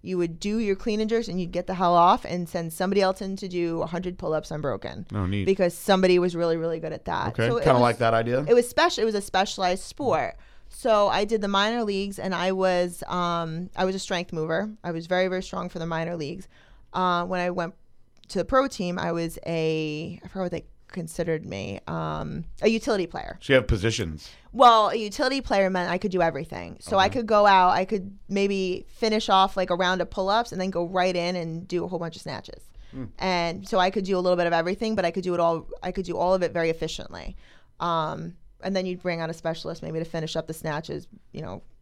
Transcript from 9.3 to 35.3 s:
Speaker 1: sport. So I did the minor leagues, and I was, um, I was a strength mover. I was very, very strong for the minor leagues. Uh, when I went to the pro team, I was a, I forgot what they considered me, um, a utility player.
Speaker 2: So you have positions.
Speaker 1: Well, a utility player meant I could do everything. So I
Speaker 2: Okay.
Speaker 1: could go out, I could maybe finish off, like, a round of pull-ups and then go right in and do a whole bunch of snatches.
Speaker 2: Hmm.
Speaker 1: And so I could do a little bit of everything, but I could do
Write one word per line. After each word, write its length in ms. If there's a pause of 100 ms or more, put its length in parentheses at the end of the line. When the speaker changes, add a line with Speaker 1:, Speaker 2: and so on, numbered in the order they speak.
Speaker 1:
sport. 520 (340)
So 380
I 180
did 160
the 80
minor 340
leagues, 360
and 160
I 180
was, 540
um, 680
I 80
was 120
a 40
strength 320
mover. 380 (160)
I 60
was 160
very, 200
very 160
strong 240
for 120
the 60
minor 300
leagues. 320 (460)
Uh, 320
when 160
I 80
went 240 (540)
to 100
the 80
pro 220
team, 320
I 140
was 340
a, 760
I 40
forgot 160
what 80
they 140 (240)
considered 560
me, 420
um, 560 (180)
a 60
utility 400
player. 340
Speaker 2:
So 120
you 20
have 120
positions. 640 (220)
Speaker 1:
Well, 380
a 60
utility 440
player 300
meant 200
I 80
could 140
do 100
everything. 600
So 160
I 80
Speaker 2:
Okay. 140
Speaker 1:
could 80
go 180
out, 260
I 140
could 320 (100)
maybe 640
finish 400
off, 260
like, 140
a 60
round 260
of 80
pull-ups 420
and 80
then 100
go 160
right 300
in 220
and 280
do 200
a 20
whole 120
bunch 180
of 40
snatches. 420 (280)
Speaker 2:
Hmm. 140 (140)
Speaker 1:
And 480
so 120
I 100
could 140
do 140
a 20
little 180
bit 100
of 60
everything, 420
but 100
I 60
could 120
do 100